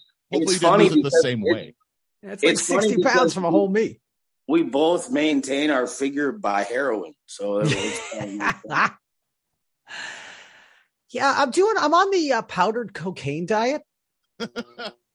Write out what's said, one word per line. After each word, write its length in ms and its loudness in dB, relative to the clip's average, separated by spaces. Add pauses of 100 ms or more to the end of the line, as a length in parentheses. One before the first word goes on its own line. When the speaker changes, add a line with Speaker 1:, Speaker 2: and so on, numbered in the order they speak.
(320)
Speaker 1:
you 140 0
didn't 140 0
Speaker 2:
funny 260 6
Speaker 1:
lose 80 4
it 20 4
the 80 6
Speaker 2:
because 180 4
Speaker 1:
same 240 0
Speaker 2:
it, 80 2
Speaker 1:
way. 220 -6 (480)
Speaker 3:
That's, 200 -8
like, 100 4
Speaker 2:
it's 140 -4
funny 220 0
Speaker 3:
sixty 140 0
pounds 120 2
Speaker 2:
because 180 2
Speaker 3:
from 120 -4
a 60 0
whole 180 4
me. 300 -2 (480)
Speaker 2:
we 160 2
both 480 0
maintain 580 0
our 180 2
figure 440 -4
by 320 -2
heroin. 500 -4 (120)
So 340 -4
it 60 0
was 960 -4
Speaker 3:
<laughs> 280 0 (2250)
Yeah, 260 0
I'm 140 0
doing, 260 2
I'm 160 2
on 180 4
the, 220 2
uh, 100 0
powdered 500 -2
cocaine 520 -8
diet. 420 0
Speaker 1:
<laughs> 40 -20 (1200)